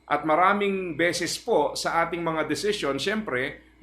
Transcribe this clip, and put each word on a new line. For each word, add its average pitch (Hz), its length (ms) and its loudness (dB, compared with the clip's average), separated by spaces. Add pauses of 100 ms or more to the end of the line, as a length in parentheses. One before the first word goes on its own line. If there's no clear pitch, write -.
At 147 160 0
maraming 190 720 2
beses 170 400 0
po 156 400 2
sa 165 240 0
ating 170 240 -2
mga 160 240 -2
desisyon, 151 480 -2
syempre, 143 840 -4